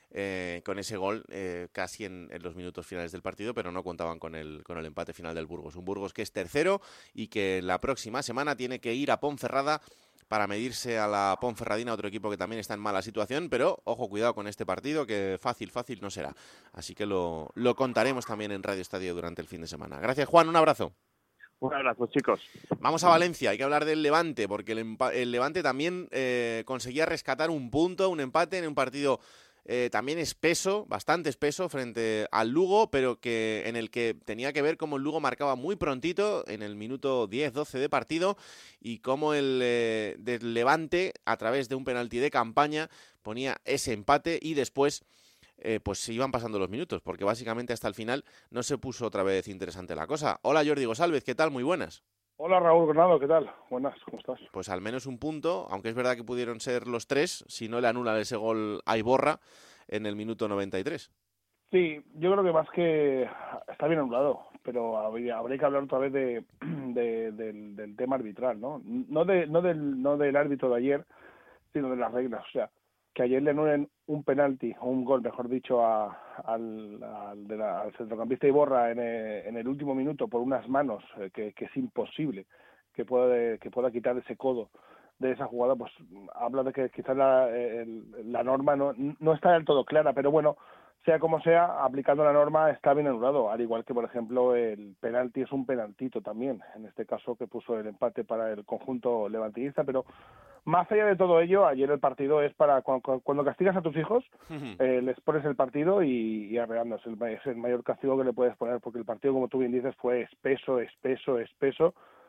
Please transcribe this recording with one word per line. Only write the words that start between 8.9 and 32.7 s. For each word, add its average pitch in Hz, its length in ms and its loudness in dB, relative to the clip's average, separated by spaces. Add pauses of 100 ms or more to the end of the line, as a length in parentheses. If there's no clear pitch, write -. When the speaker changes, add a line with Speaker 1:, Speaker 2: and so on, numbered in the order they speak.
Speaker 1:
ir 135 180 0
a 110 80 2
Ponferrada 139 600 -2 (480)
para 107 180 2
medirse 113 520 -4
a 104 100 2
la 98 320 2
Ponferradina, 117 540 -4
otro 104 120 -6
equipo 104 220 -6
que 104 80 -4
también 104 240 -6
está 107 140 -8
en 104 60 -8
mala 104 200 0
situación, 113 480 -4
pero 131 360 0
ojo, 113 260 -4
cuidado 110 240 0
con 101 120 -8
este 104 200 -8
partido, 120 400 -4
que 98 340 -2
fácil, 117 300 -4
fácil 123 320 -8
no 101 80 -10
será. 78 240 -10 (400)
Así - 200 -14
que 104 120 -4
lo, 85 480 -2
lo 120 200 2
contaremos 123 520 0
también 104 260 -6
en 95 100 -8
Radio 95 200 -4
Estadio 92 320 -6
durante 85 260 -8
el 85 80 -12
fin 82 140 -12
de 82 40 -10
semana. 76 320 -12
Gracias, 127 300 0
Juan, 165 220 8
un 170 60 2
abrazo. 147 360 4 (680)
Speaker 2:
Un 131 120 -4
abrazo, 120 360 -2
chicos. 123 380 0 (320)
Speaker 1:
Vamos 151 260 0
a 180 40 8
Valencia, 165 440 4
hay 104 40 0
que 127 80 -2
hablar 147 220 2
del 156 160 0
Levante, 151 460 2
porque 101 240 -4
el 110 80 -2
empa-, 113 340 -2
el 123 180 0
Levante 139 300 0
también, 156 480 -2
eh, 120 560 -2
conseguía 127 400 -2
rescatar 151 420 -2
un 139 220 -4
punto, 180 400 2
un 165 100 -4
empate 160 380 0
en 165 100 -4
un 151 60 -6
partido 139 460 2 (480)
eh, 123 240 0
también 131 260 -2
espeso, 170 680 0
bastante 151 420 -2
espeso 147 400 -2
frente 113 640 -2
al 113 180 2
Lugo, 190 400 4